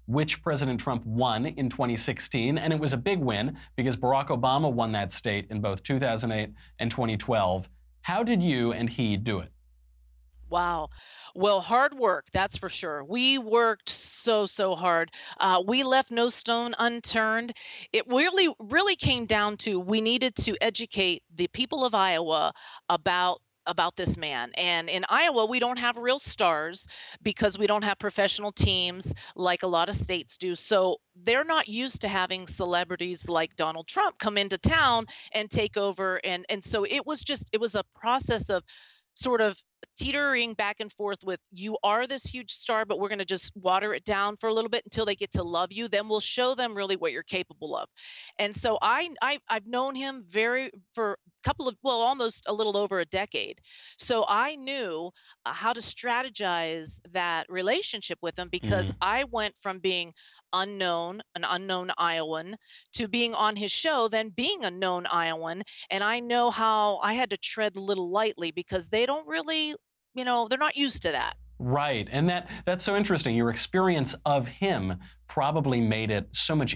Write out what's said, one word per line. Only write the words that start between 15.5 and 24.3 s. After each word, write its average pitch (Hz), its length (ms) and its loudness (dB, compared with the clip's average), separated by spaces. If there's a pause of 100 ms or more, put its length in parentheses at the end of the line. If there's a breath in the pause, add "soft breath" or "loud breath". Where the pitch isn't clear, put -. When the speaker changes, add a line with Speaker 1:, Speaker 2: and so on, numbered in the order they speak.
Speaker 2:
we 254 200 4
left 262 260 4
no 233 160 4
stone 233 500 0
unturned. 233 760 0 (400 loud breath)
It 220 160 2
really, 339 500 4
really 339 380 2
came 240 300 2
down 208 320 2
to 196 200 0
we 208 220 2
needed 240 400 2
to 214 180 2
educate 196 640 0 (100)
the 175 140 0
people 262 380 -2
of 226 100 0
Iowa 165 560 2 (380 loud breath)
about, 180 520 2 (240)
about 175 300 0
this 175 220 0
man. 131 400 -4